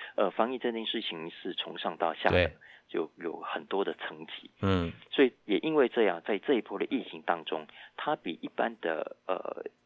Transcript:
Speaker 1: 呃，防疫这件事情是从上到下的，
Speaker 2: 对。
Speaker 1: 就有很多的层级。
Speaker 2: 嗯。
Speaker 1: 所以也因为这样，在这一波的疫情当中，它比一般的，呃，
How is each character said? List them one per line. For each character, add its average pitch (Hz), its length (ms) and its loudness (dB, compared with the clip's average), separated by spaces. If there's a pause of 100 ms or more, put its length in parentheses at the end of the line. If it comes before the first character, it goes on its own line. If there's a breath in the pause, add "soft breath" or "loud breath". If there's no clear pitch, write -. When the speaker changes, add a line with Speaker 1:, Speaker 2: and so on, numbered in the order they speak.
(160 loud breath)
Speaker 1:
呃， 98 160 4
防 117 200 2
疫 123 60 -2
这 120 140 0
件 113 140 -4
事 117 140 -2
情 82 300 -6
是 90 240 -8
从 82 240 -8
上 85 180 -4
到 82 180 2
下 - 160 0
的， - 0 -
Speaker 2:
对。 87 220 4 (360 soft breath)
Speaker 1:
就 82 220 -4 (100)
有 85 200 -6
很 80 260 -6
多 98 180 0
的 82 100 -2
层 80 320 -10
级。 - 240 -14 (120)
Speaker 2:
嗯。 90 300 4 (200)
Speaker 1:
所 143 120 6
以 123 80 6 (120)
也 101 140 2
因 156 180 0
为 127 120 8
这 120 160 4
样， 87 220 4
在 104 120 2
这 143 160 2
一 110 60 4
波 101 160 -6
的 90 100 -2
疫 123 220 -2
情 80 160 -12
当 85 200 0
中， 78 220 -4 (300 loud breath)
它 151 200 -2
比 101 260 -6
一 139 60 -6
般 117 320 -2
的， - 360 -4 (100)
呃， - 380 -4 (220)